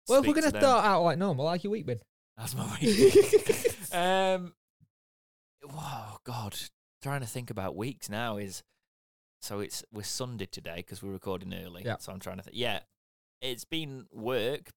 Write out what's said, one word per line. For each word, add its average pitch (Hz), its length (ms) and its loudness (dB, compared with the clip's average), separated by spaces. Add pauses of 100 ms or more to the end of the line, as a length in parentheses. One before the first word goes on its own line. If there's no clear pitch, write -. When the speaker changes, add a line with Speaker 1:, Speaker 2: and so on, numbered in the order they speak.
Speaker 1:
Well, 180 120 6
if 180 60 2
we're 302 60 4
Speaker 2:
speak 302 40 4
to 320 60 2
Speaker 1:
gonna 302 100 2
Speaker 2:
them. 208 100 0
Speaker 1:
start 240 240 6
out 180 160 4
like 165 160 2
normal, 156 280 0
how's 170 160 -2
your 208 100 -4
week 208 120 -6
been? 117 160 -4 (380)
Speaker 2:
How's 113 180 -8
my - 240 -6
week 233 320 8 (320)
been? - 100 4 (380)
Speaker 1:
<laughs> - 20 -
Speaker 2:
Um, 185 600 2 (1080)
whoa, 135 600 -10
God, 117 320 -6 (460)
trying 139 180 -4
to 123 60 -8
think 120 240 -8
about 95 260 -6
weeks 120 320 -8
now 107 300 -2
is, 98 240 -8 (800)
so 101 180 -6
it's, - 320 -8
we're 104 120 -10
Sunday 120 420 -6
today 85 360 -10
'cause - 200 -14
we're 98 100 -8
recording 92 420 -8
early. 90 300 -14
Speaker 1:
Yeah. 113 140 -4
Speaker 2:
So - 140 -14
I'm 95 60 -12
trying 92 200 -12
to 90 40 -14
think. - 140 -6
Yeah, 113 240 -2 (600)
it's 127 220 -8
been 147 460 -8
work, 120 680 -4